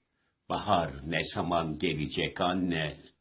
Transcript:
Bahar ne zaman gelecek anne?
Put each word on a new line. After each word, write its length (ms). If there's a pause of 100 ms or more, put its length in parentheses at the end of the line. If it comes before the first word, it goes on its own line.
(500)
Bahar 420 (140)
ne 180
zaman 560
gelecek 640
anne? 560 (240)